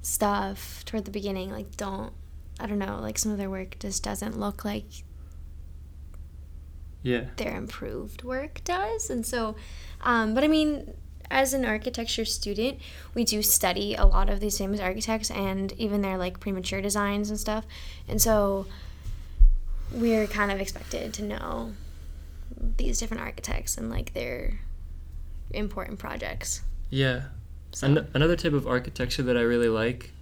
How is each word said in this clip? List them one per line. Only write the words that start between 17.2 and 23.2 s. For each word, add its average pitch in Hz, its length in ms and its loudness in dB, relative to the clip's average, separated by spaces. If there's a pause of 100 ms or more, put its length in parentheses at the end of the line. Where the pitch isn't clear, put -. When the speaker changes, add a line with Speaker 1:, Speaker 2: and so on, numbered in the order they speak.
Speaker 1:
and 214 100 -2
stuff. 214 260 -2 (420)
And 220 140 4
so 196 440 4 (1300)
we're 226 360 4
kind 208 240 2
of 196 80 -2
expected 220 560 -6
to - 80 -6
know 214 500 -4 (1040)
these 214 220 4
different 220 240 -4